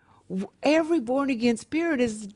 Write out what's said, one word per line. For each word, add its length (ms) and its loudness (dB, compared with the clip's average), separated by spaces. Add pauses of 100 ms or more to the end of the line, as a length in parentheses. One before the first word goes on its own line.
(280)
w-, 220 -6 (140)
every 360 2
born-again 580 0
spirit 440 -2
is 340 -2